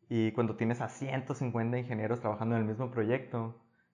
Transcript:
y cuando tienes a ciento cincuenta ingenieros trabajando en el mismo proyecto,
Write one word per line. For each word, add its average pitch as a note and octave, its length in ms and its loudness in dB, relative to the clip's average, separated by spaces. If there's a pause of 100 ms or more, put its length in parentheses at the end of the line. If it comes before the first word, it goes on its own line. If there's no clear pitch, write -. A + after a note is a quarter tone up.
y A2 240 2
cuando G#2+ 240 2
tienes A#2 240 2
a A2+ 80 -2
ciento C3+ 460 -4
cincuenta A#2+ 440 0
ingenieros A#2+ 420 -2
trabajando A2+ 360 0
en A2+ 60 4
el G#2+ 60 2
mismo A#2+ 220 -2
proyecto, A#2 680 0 (340)